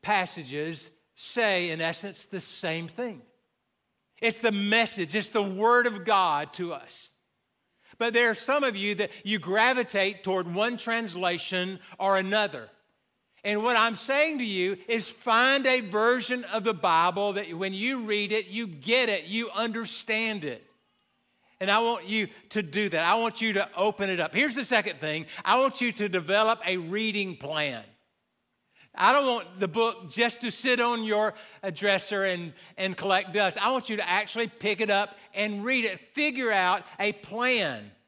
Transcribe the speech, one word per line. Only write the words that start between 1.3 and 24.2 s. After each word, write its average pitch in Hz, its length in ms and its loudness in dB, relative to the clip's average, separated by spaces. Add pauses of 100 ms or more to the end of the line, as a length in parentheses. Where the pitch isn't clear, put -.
in 160 120 -4
essence, 170 440 -6
the 190 140 -10
same 165 480 -6
thing. 208 340 -10 (1000)
It's 226 200 -2
the 226 120 2
message, 202 640 2
it's 208 160 -2
the 208 140 0
word 220 420 4
of 202 180 -4
God 170 500 2
to 175 200 -8
us. - 380 -16 (880)
But 233 140 0
there 233 180 6
are 208 40 0
some 285 280 0
of 247 120 0
you 202 200 -2
that 202 160 -2 (120)
you 208 140 -2
gravitate 202 840 2
toward 185 280 0
one 220 260 0
translation 185 1000 -4 (200)
or 196 180 4
another. 190 540 0 (720)
And 208 200 0
what 240 140 4
I'm 226 180 4
saying 294 440 0
to 247 60 -2
you 190 320 -2 (100)
is 226 220 -2
find 254 560 4
a 254 140 4
version 233 640 0
of 202 180 -4
the 220 100 0
Bible 180 600 2
that 185 240 -6
when 190 160 -4
you 240 280 -2
read 208 320 -2
it, 214 140 -2
you 214 200 -6
get 202 420 2
it, 190 140 0
you 214 280 -4
understand 220 920 -4
it. 127 260 -10 (880)
And 190 120 0
I 208 80 6
want 233 280 0
you 208 200 0 (220)
to 214 120 -2
do 190 280 -2
that. 160 160 0
I 185 100 6
want 226 240 0
you 226 140 0
to 196 200 0
open 196 360 0
it 180 100 -2
up. 160 140 -2